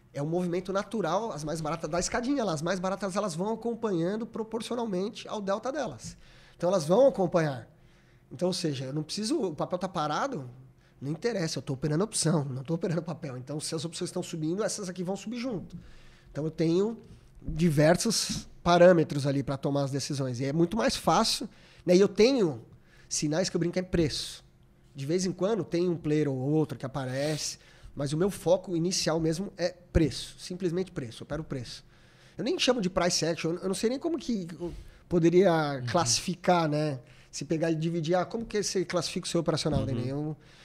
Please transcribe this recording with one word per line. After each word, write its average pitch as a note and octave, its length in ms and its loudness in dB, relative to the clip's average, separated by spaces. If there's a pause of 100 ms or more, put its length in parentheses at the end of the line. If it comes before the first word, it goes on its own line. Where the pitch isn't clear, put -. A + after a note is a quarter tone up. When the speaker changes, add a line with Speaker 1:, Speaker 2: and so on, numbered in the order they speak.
(140)
Speaker 1:
é C#3 80 -4
um D3 60 -2
movimento F3+ 440 -2
natural, G3+ 600 -2
as C#3+ 120 -8
mais E3+ 160 -4
baratas, D#3+ 300 -4
da E3+ 80 -2
escadinha A#3+ 460 -2
lá. F#3 100 0
As D3 80 -4
mais F3+ 160 0
baratas, F#3+ 380 -4
elas G3+ 180 -2
vão G3 180 -2
acompanhando A3 760 -2
proporcionalmente A3 1000 -6
ao G#3+ 140 -6
delta G#3+ 300 -2
delas. F#3 440 -6 (400)
Então, E3+ 140 0
elas F3+ 160 2
vão A3+ 220 8
acompanhar. E3 600 2 (640)
Então, F3+ 180 -2
ou F3+ 60 0
seja, D3 320 -2
eu C3+ 60 -10
não D#3 100 -2
preciso, A3 380 -2
o F3+ 140 -2
papel F3 240 -4
tá F#3 100 -4
parado, E3 600 -2 (520)
não C3+ 120 -6
interessa, F3 460 -2
eu B2 40 -8
tô C#3 120 -4
operando D3+ 280 0
opção, E3 420 0
não C3 200 -6
tô E3 100 -2
operando E3+ 280 -2
papel. D3+ 340 -10
Então, C#3 240 -8
se - 140 -6
as D#3 100 -4
opções E3+ 240 -6
estão F3 160 -6
subindo, F3 400 -2
essas F#3+ 240 -4
aqui F3+ 160 -6
vão F#3 120 -2
subir A#3 220 -8
junto. A#3 380 -6 (560)
Então, C#3+ 120 -6
eu D#3 60 -2
tenho F3+ 480 2 (500)
diversos D#3+ 1000 4 (140)
parâmetros F3 640 6
ali C#3 160 0
pra C#3 140 -4
tomar C#3+ 280 0
as C3+ 60 -4
decisões. C3 500 -4
E B2 60 -2
é C#3 60 -2
muito E3+ 240 2
mais A#3 200 2
fácil, G#3 520 2 (360)
né? F3 120 6
E F#3+ 40 8
eu G3 80 6
tenho G3 540 4 (460)
sinais D#3 400 0
que - 80 -4
eu - 20 2
brinco E3+ 200 0
é F3+ 40 -2
preço. - 600 -2 (520)
De C#3 120 -8
vez F3+ 200 0
em F3+ 60 -2
quando G3 320 0
tem F3 240 0
um E3+ 80 0
player D3+ 320 2
ou C3+ 80 -2
outro C#3+ 420 0
que - 80 -10
aparece, C#3 720 -4 (360)
mas C#3 180 -4
o D#3 40 -2
meu F#3 140 2
foco F#3 460 0
inicial E3 440 0
mesmo E3 360 0
é F3 120 -2 (240)
preço, - 460 2
simplesmente F3+ 520 -4
preço, A#2+ 320 -10
eu - 20 -12
opero D3+ 200 -6
preço. - 400 -10 (520)
Eu E3 80 -6
nem E4+ 140 0
chamo B3 220 4
de F#3 100 0
price F3 340 2
action, E3 380 0
eu F#3+ 60 -2
não F#3+ 60 0
sei A3 160 0
nem - 80 -2
como E4 200 -2
que G3 300 -4 (100)
eu E3 140 -8 (360)
poderia E3 720 4
Speaker 2:
Uhum. B2 60 -8
Speaker 1:
classificar, E3+ 840 2
né? D3 320 -2 (300)
Se - 140 -8
pegar E3 260 0
e E3 40 2
dividir, E3 400 0
ah, G#3+ 100 2
como A3+ 200 -6
que G#3 180 -2
você F#3+ 220 0
classifica F3 420 -4
o - 40 -6
seu E3+ 100 2
operacional, D#3 400 0
Speaker 2:
Uhum. - 60 -2
Speaker 1:
Nenê? A2+ 240 -2
Eu, D3+ 260 -4 (280)